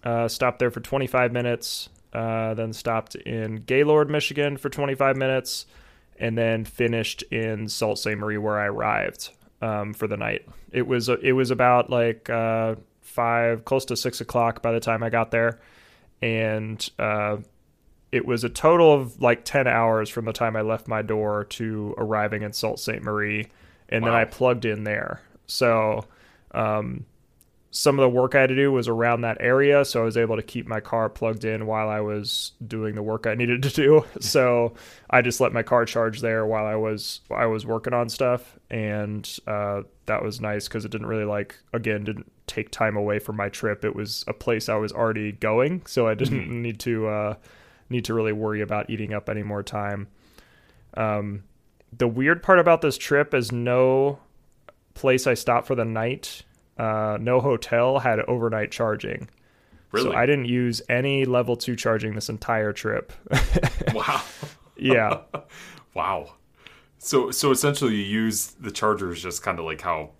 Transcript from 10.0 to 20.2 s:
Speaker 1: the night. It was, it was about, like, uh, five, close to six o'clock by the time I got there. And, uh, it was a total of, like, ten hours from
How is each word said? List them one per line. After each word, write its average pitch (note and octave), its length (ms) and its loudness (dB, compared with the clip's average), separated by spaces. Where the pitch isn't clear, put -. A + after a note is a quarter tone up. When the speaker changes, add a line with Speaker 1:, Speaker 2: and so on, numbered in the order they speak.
Speaker 1:
the G#2 100 -4
night. G#2+ 280 -6
It B2 120 0
was, A#2+ 220 0
it B2 240 2
was B2+ 200 2
about, B2 380 4
like, A#2 400 0
uh, A2+ 460 0
five, A#2 640 2
close C3+ 220 0
to A#2+ 100 -4
six A#2+ 240 -4
o'clock A#2 420 0
by A#2 120 0
the A#2 80 0
time A2+ 200 0
I A2+ 80 -2
got A2+ 220 0
there. A#2 280 2
And, A2 680 -2
uh, G#2+ 380 0
it B2+ 140 0
was A#2+ 200 0
a A#2 40 0
total E3 440 6
of, C3 280 0
like, A#2+ 220 4
ten C3+ 240 2
hours A2+ 420 2
from A#2 160 -6